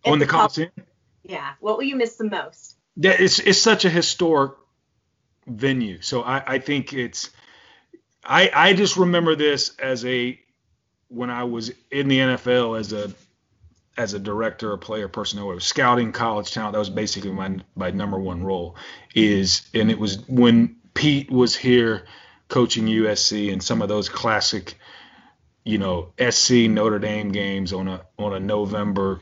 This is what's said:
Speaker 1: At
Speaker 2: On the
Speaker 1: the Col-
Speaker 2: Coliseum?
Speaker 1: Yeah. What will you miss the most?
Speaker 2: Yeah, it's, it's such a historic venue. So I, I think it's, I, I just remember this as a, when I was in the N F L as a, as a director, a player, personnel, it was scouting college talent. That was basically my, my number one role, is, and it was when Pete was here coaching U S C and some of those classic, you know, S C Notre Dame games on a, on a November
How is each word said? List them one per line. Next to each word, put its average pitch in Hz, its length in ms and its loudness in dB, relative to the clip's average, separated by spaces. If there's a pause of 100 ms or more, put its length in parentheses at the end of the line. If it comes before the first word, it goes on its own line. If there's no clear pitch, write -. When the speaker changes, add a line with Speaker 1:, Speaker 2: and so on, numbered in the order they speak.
Speaker 1:
At - 80 4
Speaker 2:
On 151 60 6
the 143 60 4
Speaker 1:
the - 60 -2
Col- 170 100 4
Speaker 2:
Coliseum? 170 300 0 (520)
Speaker 1:
Yeah. 143 380 -12
What 214 160 -2
will 254 80 -4
you 277 120 -4
miss 233 200 -2
the 220 80 -6
most? 180 520 -8 (200)
Speaker 2:
Yeah, 180 220 4
it's, 185 200 4
it's 196 200 4
such 220 260 4
a 180 60 6
historic 160 640 2 (960)
venue. 117 540 -2
So 120 220 -4
I, 131 320 -4
I 139 40 0
think 131 340 -4
it's, 127 380 -8 (920)
I, 165 280 4
I 165 200 6
just 190 240 2
remember 175 400 2
this 147 420 0
as 131 260 -4
a, 123 360 -4 (680)
when 123 220 -8
I 120 140 -6
was 117 280 -6 (180)
in 139 180 -2
the 131 120 4
N 131 100 2
F 123 160 -2
L 123 280 2
as 107 180 -6
a, 104 200 -6 (840)
as 107 180 -4
a 104 40 -6
director, 104 540 -4
a 98 60 -6
player, 107 300 -8
personnel, 101 420 -6
it 90 60 -6
was 92 80 -10
scouting 120 480 2
college 107 400 -4
talent. 107 200 -6
That 107 60 -2
was 104 100 -2
basically 98 440 -6
my, 95 260 -6 (160)
my 92 160 -4
number 101 280 -4
one 90 240 -6
role, 90 340 -4 (380)
is, 101 600 2
and 110 160 2
it 107 80 0
was 101 280 -4
when 117 500 4 (180)
Pete 143 360 0
was 123 260 4
here 117 500 2 (420)
coaching 117 400 0
U 110 200 2
S 104 140 -2
C 104 280 -2
and 95 120 -4
some 113 200 -2
of 101 60 -4
those 104 200 -2
classic, 104 680 -4 (840)
you 107 140 -2
know, 90 400 -4
S 123 200 2
C 120 300 6
Notre 107 300 2
Dame 107 340 -4
games 98 400 -4
on 95 160 -6
a, 92 120 -8 (180)
on 104 140 -4
a 95 80 -6
November 101 800 -2